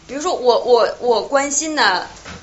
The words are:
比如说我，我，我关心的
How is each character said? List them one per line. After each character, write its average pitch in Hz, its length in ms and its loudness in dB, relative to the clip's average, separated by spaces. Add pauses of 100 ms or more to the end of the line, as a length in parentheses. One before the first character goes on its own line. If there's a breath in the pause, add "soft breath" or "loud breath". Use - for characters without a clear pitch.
比 240 60 -14
如 285 80 -8
说 339 120 -2
我， 240 300 2
我， 220 360 4
我 214 280 0
关 277 240 0
心 302 240 -4
的 202 320 0 (360)